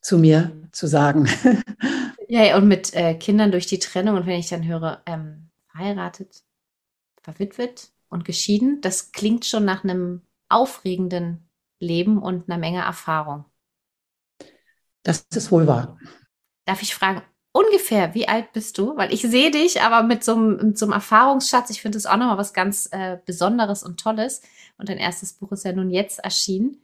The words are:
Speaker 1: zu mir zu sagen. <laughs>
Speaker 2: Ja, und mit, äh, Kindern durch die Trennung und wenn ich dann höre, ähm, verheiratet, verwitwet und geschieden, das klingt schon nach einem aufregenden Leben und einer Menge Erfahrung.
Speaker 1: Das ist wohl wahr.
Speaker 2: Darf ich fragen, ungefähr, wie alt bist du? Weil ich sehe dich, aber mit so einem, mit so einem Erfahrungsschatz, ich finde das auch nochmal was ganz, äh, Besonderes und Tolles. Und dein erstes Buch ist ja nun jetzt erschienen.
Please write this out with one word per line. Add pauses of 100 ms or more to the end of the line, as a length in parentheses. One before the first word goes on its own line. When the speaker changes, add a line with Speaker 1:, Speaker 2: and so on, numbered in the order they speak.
Speaker 1:
zu
mir (200)
zu
sagen. (160)
<laughs>
Speaker 2:
Ja,
und
mit,
äh,
Kindern
durch
die
Trennung
und
wenn
ich
dann
höre,
ähm, (180)
verheiratet, (800)
verwitwet (180)
und
geschieden,
das
klingt
schon
nach
einem (260)
aufregenden (300)
Leben
und
einer
Menge
Erfahrung. (1600)
Speaker 1:
Das (100)
ist
wohl
wahr. (680)
Speaker 2:
Darf
ich
fragen, (280)
ungefähr,
wie
alt
bist
du?
Weil
ich
sehe
dich,
aber
mit
so
einem,
mit
so
einem
Erfahrungsschatz,
ich
finde
das
auch
nochmal
was
ganz,
äh,
Besonderes
und
Tolles. (360)
Und
dein
erstes
Buch
ist
ja
nun
jetzt
erschienen.